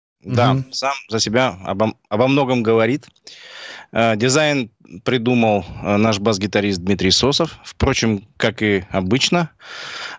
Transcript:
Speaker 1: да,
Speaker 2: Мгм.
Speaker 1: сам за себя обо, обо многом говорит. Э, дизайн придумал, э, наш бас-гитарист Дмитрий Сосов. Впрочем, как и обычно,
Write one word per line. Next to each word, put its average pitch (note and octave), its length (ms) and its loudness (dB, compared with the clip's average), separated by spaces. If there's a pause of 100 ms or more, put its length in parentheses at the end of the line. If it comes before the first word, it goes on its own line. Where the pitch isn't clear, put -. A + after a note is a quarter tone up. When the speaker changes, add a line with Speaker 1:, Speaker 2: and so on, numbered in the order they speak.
(240)
Speaker 1:
да, A#2+ 300 2
Speaker 2:
Мгм. C3+ 180 -4
Speaker 1:
сам C#3 220 -4 (140)
за A2 120 -2
себя A2 440 0
обо, G2 280 0 (160)
обо A2+ 180 2
многом C3 380 2
говорит. A2+ 420 2 (840)
Э, A2+ 240 2
дизайн C3 540 0 (340)
придумал, A2+ 600 2 (200)
э, G2+ 120 2
наш G#2+ 220 2
бас-гитарист G2+ 600 0
Дмитрий F#2 320 0
Сосов. D3 520 0
Впрочем, A2+ 640 -2 (100)
как A2+ 260 -2
и G2+ 280 2
обычно, B2+ 600 0 (680)